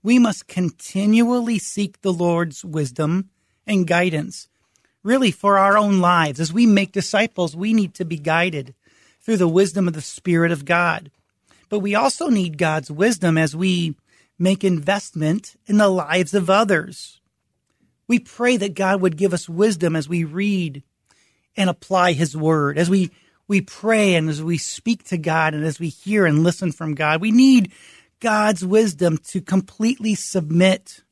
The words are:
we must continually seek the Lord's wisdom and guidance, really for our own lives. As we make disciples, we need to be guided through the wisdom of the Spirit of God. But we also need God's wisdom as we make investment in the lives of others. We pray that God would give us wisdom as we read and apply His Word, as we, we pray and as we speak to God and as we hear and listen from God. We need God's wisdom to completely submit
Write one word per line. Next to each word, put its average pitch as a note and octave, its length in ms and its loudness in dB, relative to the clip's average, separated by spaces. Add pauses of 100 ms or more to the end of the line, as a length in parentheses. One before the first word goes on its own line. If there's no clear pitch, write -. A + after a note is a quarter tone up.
we A#3 160 2
must A#3 300 2
continually A3+ 1120 0
seek - 420 -8
the F#3+ 120 -2
Lord's E3+ 520 -2
wisdom D#3 640 -4 (380)
and F#3+ 180 0
guidance, F3 640 -2 (540)
really B3 260 2
for G3+ 300 2
our G3 180 4
own G3+ 220 2
lives. E3 400 2
As D#3+ 120 -4
we A#3 140 2
make G3 280 4
disciples, F#3+ 640 -2
we G#3 180 -4
need G#3 200 0
to F3+ 120 -8
be D#3+ 120 -8
guided D#3 560 -4 (480)
through A3 160 -2
the F3+ 100 2
wisdom F#3 400 2
of E3 60 -4
the D#3 80 -10
Spirit E3+ 500 -2
of C#3+ 140 -6
God. E3+ 460 -2 (580)
But G#3 120 -4
we G3+ 120 -4
also C4+ 360 -2
need F3+ 280 0
God's D#3 320 -2
wisdom F3 480 0
as D#3 180 -2
we F3 380 -2 (460)
make F#3 240 0
investment E3+ 920 -2 (120)
in G#3 100 2
the G#3 100 6
lives F3 460 0
of F#3 160 0
others. G3 720 -2 (880)
We A#3+ 100 2
pray A#3+ 400 -2
that G3 160 -4
God F#3+ 280 0
would E3+ 160 0
give F3+ 180 0
us - 120 -6
wisdom E3+ 480 0
as D3 140 -4
we E3+ 140 -2
read E3+ 580 -4 (720)
and F#3+ 140 0
apply F3+ 440 0
His C#3+ 220 -2
Word, D3+ 440 0
as F3 100 2
we, F#3 220 0 (360)
we G3 140 0
pray G#3 540 0
and D#3+ 160 0
as D3+ 100 -6
we E3 160 -2
speak - 520 -6
to F#3 100 -4
God D#3+ 340 0
and D3+ 100 -4
as D#3 160 -4
we E3+ 100 -6
hear G3+ 360 -2
and D3+ 180 2
listen F3 280 -2
from D#3 240 -8
God. D#3 260 0
We A3 80 -2
need B3 420 6 (480)
God's G#3+ 460 0
wisdom F3+ 640 2
to F#3+ 120 -6
completely G#3+ 760 -2
submit F3+ 960 0